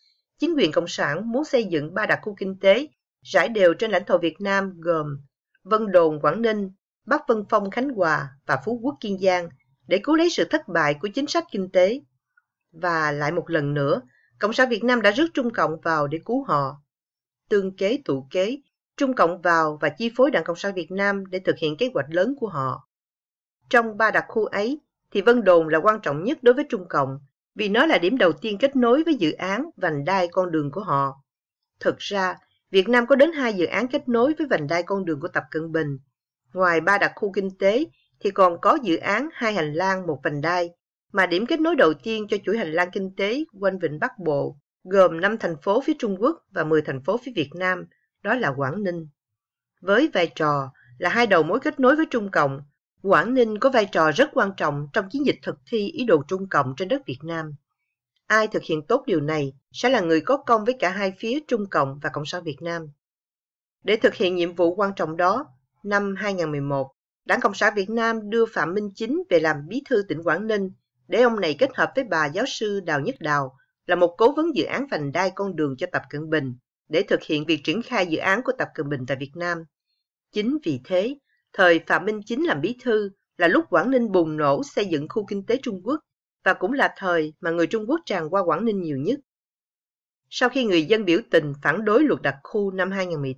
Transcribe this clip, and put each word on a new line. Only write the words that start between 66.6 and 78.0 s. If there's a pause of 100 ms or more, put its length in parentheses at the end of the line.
một, (340)
Đảng
Cộng
sản
Việt
Nam
đưa
Phạm
Minh
Chính
về
làm
bí
thư
tỉnh
Quảng
Ninh (360)
để
ông
này
kết
hợp
với
bà
giáo
sư
Đào
Nhất
Đào (300)
là
một
cố
vấn
dự
án
vành
đai
con
đường
cho
Tập
Cận
Bình (340)
để
thực
hiện
việc
triển
khai